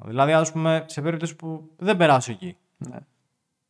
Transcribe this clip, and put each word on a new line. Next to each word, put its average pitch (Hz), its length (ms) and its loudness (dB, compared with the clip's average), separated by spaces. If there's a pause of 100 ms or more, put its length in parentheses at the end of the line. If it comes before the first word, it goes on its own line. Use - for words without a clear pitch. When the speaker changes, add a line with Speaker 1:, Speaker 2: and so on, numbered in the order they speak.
Speaker 1:
Δηλαδή, 131 280 2
ας 160 180 4
πούμε, 160 360 0
σε - 140 -10
περίπτωση 160 340 -4
που 160 420 -12
δεν 190 200 0
περάσω 143 340 4
εκεί, - 260 -12 (200)
Speaker 2:
Ναι. 123 200 -14 (720)